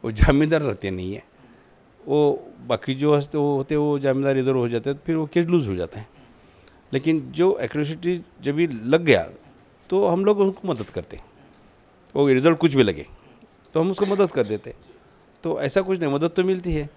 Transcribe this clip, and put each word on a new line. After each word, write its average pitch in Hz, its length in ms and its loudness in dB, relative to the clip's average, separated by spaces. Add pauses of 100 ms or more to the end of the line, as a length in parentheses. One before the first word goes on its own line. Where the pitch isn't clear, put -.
वो 117 80 -4
जमींदार 156 480 4
रहते 101 300 -4
नहीं 92 240 -6
है, - 100 -14 (800)
वो 143 420 0 (180)
बाकी 123 280 -4
जो 147 200 2
हंसते, 143 240 -2
वो 143 180 0
होते, 139 200 -2
वो 147 220 0
जमींदार 135 400 0
इधर 131 140 0
हो 123 160 0
जाते 117 220 -4
हैं, 143 160 -6
फिर 160 100 -2
वो 156 100 -2
केस 170 200 0
लूज 165 220 2
हो 95 60 -4
जाता 87 260 -8
है। 107 80 -18 (840)
लेकिन 151 280 0
जो 147 380 0
एक्यूरेसी 160 680 -4 (180)
जब 143 120 -2
भी 165 120 2
लग 131 360 -2
गया 107 260 4 (600)
तो 196 160 2
हम 185 180 0
लोग 202 160 4
उनको 196 280 0
मदद 113 220 -6
करते - 260 -10
हैं, - 80 -18 (920)
वो 143 120 2
रिजल्ट 143 300 4
कुछ 156 160 2
भी 135 80 6
लगे 78 240 0 (680)
तो 160 60 2
हम 180 100 0
उसको 190 160 -2
मदद 190 240 2
कर 120 160 0
देते 107 240 -8
हैं। - 80 -18 (640)
तो 160 180 -4
ऐसा 143 200 0
कुछ 185 200 -4
नहीं, 147 120 0
मदद 151 160 0
तो 180 160 0
मिलती 180 280 -2
है 147 240 -4